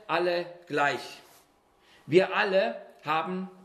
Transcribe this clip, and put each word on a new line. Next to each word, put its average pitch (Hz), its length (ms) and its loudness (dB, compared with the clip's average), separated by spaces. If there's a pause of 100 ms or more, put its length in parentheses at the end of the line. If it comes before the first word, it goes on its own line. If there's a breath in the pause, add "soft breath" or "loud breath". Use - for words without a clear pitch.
alle 175 400 0 (200)
gleich. - 540 -2 (840 soft breath)
Wir 185 300 4
alle 208 400 2 (280)
haben 175 440 -2 (160)